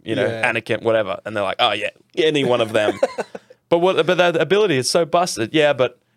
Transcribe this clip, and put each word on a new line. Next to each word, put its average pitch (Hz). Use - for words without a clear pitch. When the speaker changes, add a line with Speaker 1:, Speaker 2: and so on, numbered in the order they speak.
Speaker 1:
you 113
know, 104
Speaker 2:
Yeah. 113
Speaker 1:
Anakin, 113
whatever? 110
And 107
they're 101
like, 95
"Oh, 117
yeah, 104
any 156
one 123
of 110
them." 107
Speaker 2:
<laughs> -
Speaker 1:
But 170
what? 170
But 175
that 175
ability 175
is 127
so 170
busted. 160
Yeah, 147
but 123